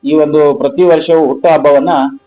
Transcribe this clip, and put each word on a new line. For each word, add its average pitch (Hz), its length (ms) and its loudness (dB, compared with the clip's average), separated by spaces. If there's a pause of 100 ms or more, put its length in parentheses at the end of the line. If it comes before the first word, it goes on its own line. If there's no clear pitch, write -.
ಈ 139 100 -4
ಒಂದು 151 420 0
ಪ್ರತಿ 139 280 -2
ವರ್ಷವೂ 160 420 2
ಹುಟ್ಟು 135 240 -2
ಹಬ್ಬವನ್ನ 143 400 2 (380)